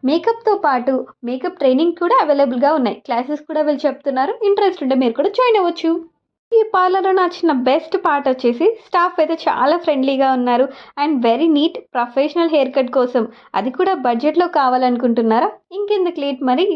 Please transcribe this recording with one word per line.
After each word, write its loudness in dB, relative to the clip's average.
మేకప్తో 0
పాటు 0
మేకప్ -6
ట్రైనింగ్ 2
కూడా 0
అవైలబుల్గా 2
ఉన్నాయి. -2
క్లాసెస్ -6
కూడా -4
వీళ్ళు 0
చెప్తున్నారు. -2
ఇంట్రెస్ట్ 0
ఉంటే 0
మీరు 2
కూడా 0
జాయిన్ 2
అవ్వచ్చు. -2
ఈ 4
పార్లర్‌లో 2
నచ్చిన 0
బెస్ట్ 0
పార్ట్ 0
వచ్చేసి 0
స్టాఫ్ 0
అయితే 2
చాలా 0
ఫ్రెండ్లీగా 0
ఉన్నారు 2
and 0
very 2
neat 2
professional -2
haircut 0
కోసం. 0
అది -2
కూడా 0
బడ్జెట్‌లో 0
కావాలనుకుంటున్నారా? 2
ఇంకెందుకు -2
లేట్ -4
మరి? 0